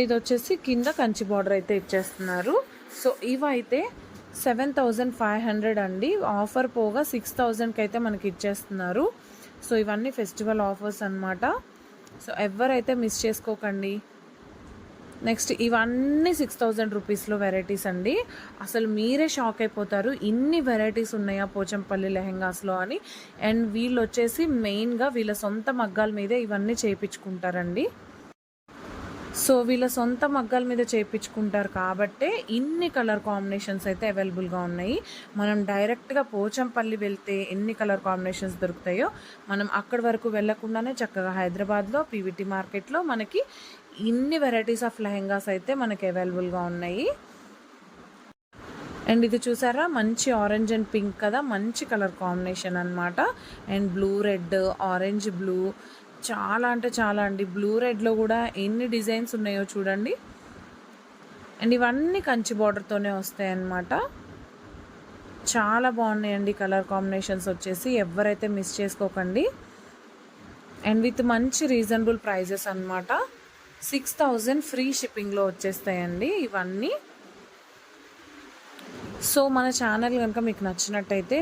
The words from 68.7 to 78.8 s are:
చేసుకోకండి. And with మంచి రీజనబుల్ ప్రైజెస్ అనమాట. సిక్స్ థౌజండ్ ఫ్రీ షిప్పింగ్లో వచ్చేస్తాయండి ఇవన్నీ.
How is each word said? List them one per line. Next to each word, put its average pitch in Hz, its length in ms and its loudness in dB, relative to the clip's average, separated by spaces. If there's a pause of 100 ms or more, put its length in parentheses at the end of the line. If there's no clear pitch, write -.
చేసుకోకండి. 196 680 0 (1400)
And 220 160 6
with 247 160 0 (120)
మంచి 254 300 2 (100)
రీజనబుల్ 226 540 2
ప్రైజెస్ 190 460 -2
అనమాట. 185 380 -4 (800)
సిక్స్ 269 300 -2
థౌజండ్ 262 480 4
ఫ్రీ 254 160 0 (140)
షిప్పింగ్లో 202 520 -2
వచ్చేస్తాయండి 185 800 -2 (160)
ఇవన్నీ. 196 460 -2 (2500)